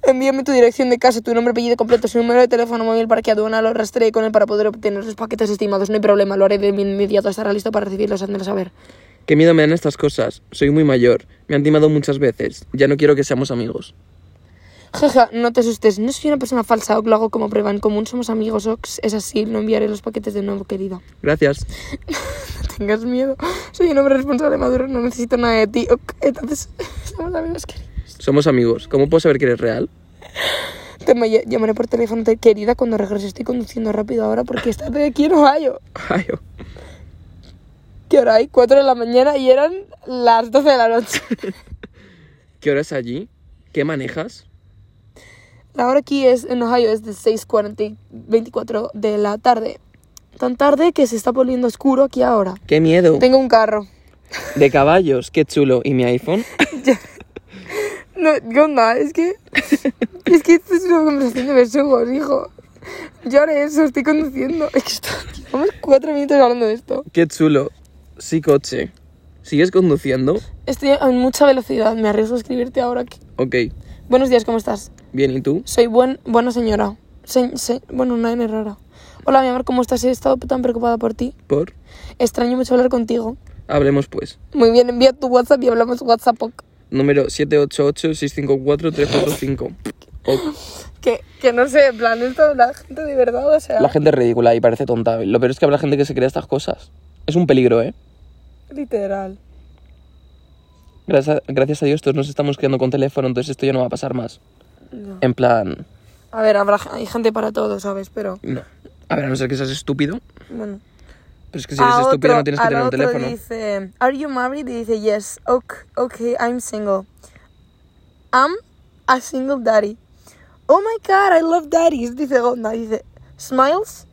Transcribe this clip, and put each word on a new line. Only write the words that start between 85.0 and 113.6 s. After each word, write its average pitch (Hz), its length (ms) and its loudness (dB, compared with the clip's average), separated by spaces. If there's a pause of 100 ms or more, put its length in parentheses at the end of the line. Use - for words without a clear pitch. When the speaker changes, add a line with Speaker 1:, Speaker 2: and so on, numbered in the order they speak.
Speaker 1:
tu 262 160 -6
WhatsApp 247 340 4
y 254 60 2
hablamos 233 340 0
WhatsApp, 233 400 0
ok. 233 200 -12 (280)
Speaker 2:
Número 139 400 2
siete 147 280 0
ocho 143 280 0
ocho, 156 280 -2
seis 147 200 -6
cinco 139 280 -2
cuatro, 147 300 0
tres 143 180 -2
cuatro 143 220 0
cinco. 131 380 -6 (560)
Ok. 269 140 0 (600)
Speaker 1:
Que, 233 220 -2 (180)
que 254 140 4
no 240 120 2
sé, 285 200 4
en 240 100 0
plan, 226 260 -2
esto, 294 320 2
la 254 200 2
gente 294 280 -14
de 294 120 -6
verdad, 254 360 0
o 302 100 4
sea - 200 -4
Speaker 2:
La - 80 2
gente 151 220 2
es 143 40 0
ridícula 120 400 4
y 117 60 0
parece 120 240 2
tonta. 117 400 0
Lo 113 160 2
peor 127 120 2
es - 60 -8
que 175 60 0
habrá 143 140 2
gente 147 180 0
que 139 80 0
se 143 100 -6
crea 127 120 0
estas 139 200 -6
cosas. - 440 -6 (360)
Es 147 80 -4
un 175 120 2
peligro, 123 340 4
¿eh? 139 140 -4 (760)
Speaker 1:
Literal. 202 680 -8 (1700)
Speaker 2:
Gracias 147 320 2
a, - 100 -4
gracias 139 340 -2
a 143 40 0
Dios 151 160 0
todos 135 120 0
nos 135 140 -4
estamos 143 300 -4
quedando 135 180 0
con 127 140 0
teléfono, 139 360 -2
entonces 127 260 -4
esto - 120 -6
ya 135 80 2
no 127 80 0
va 127 60 0
a - 40 -6
pasar 139 220 -6
más. 127 280 -8 (520)
Speaker 1:
No. 202 300 -16
Speaker 2:
En 123 100 2
plan 113 540 0 (440)
Speaker 1:
A 226 120 -4
ver, 214 160 4
habrá, 202 200 2 (140)
hay 233 140 -10
gente 226 260 -2
para 220 200 -6
todo, 214 280 -4
¿sabes? 196 300 -10
Pero 202 320 -10
Speaker 2:
No. - 180 -8 (480)
A 151 80 -2
ver, 147 80 -4
a 135 40 -4
no 131 80 -2
ser 127 120 -4
que 131 80 -4
seas 135 140 -6
estúpido. 147 500 -6 (300)
Speaker 1:
Bueno. 214 280 -12 (760)
Speaker 2:
Pero - 80 -10
es - 60 -14
que 143 100 -10
si 247 60 2
eres 247 120 4
Speaker 1:
A 240 60 4
Speaker 2:
estúpido, 262 340 2
no 226 60 4
Speaker 1:
otro, - 40 -4
Speaker 2:
tienes - 160 -4
que 233 60 2
Speaker 1:
al - 40 2
Speaker 2:
tener 233 120 -2
un 247 60 -2
Speaker 1:
otro 262 100 -4
Speaker 2:
teléfono. 240 300 -2
Speaker 1:
dice, 214 640 -8 (100)